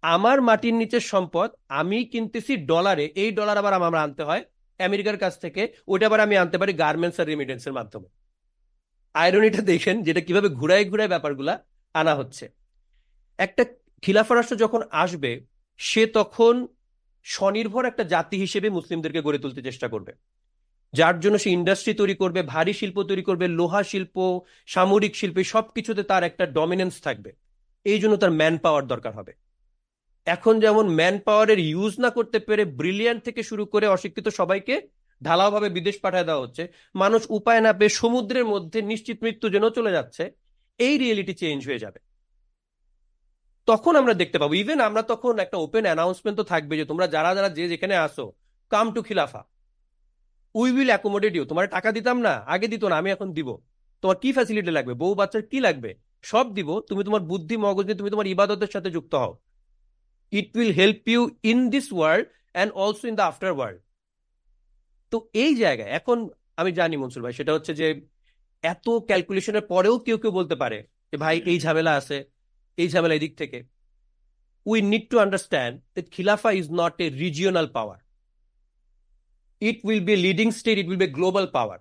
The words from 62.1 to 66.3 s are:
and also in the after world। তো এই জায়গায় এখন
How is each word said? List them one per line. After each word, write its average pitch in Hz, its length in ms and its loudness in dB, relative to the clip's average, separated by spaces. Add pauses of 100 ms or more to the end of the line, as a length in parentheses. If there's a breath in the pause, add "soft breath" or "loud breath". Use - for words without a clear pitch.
and 196 160 0
also 208 300 -2
in 226 140 -6
the 190 160 2
after 190 220 -4
world। 113 240 -6 (1300)
তো 226 220 -6
এই 277 220 2
জায়গায় 135 340 0
এখন 233 400 -2 (280)